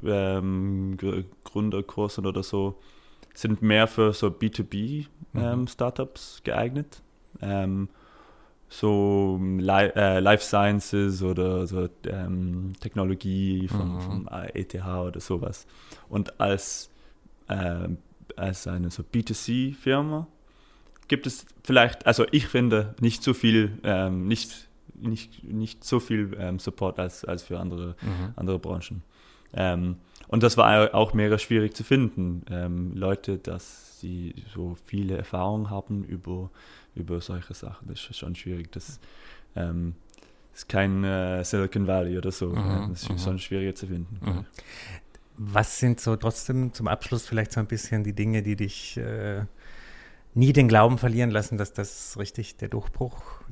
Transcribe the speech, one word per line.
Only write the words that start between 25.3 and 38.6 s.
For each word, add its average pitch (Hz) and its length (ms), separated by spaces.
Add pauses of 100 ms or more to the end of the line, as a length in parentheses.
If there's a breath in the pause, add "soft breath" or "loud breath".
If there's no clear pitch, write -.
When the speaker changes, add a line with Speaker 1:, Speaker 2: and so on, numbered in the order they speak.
Speaker 1:
nicht 110 400
so 127 160
viel, 107 400
ähm, 92 220
Support 95 400
als, 90 240
als 87 180
für 87 160
andere, 87 440
Speaker 2:
Mhm. 92 340
Speaker 1:
andere 92 240
Branchen. 87 420 (500 soft breath)
Ähm, 90 440 (320 loud breath)
und 113 160
das 117 120
war 110 140
au-, 107 240
auch 107 180
mega 107 260
schwierig 107 360
zu - 80
finden, 95 680
ähm, 87 460
Leute, 95 440
dass - 600
sie 90 380 (180)
so 87 300
viele 95 320
Erfahrungen 101 540
haben 101 340
über, 90 460 (440 loud breath)
über 87 260
solche 90 340
Sachen. - 340
Das - 200
ist - 80
schon 87 200
schwierig. 87 340